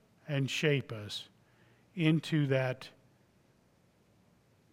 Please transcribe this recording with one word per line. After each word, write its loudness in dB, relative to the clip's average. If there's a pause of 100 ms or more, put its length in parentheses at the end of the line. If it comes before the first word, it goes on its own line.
(280)
and -2
shape 0
us -12 (680)
into 2
that 0 (1900)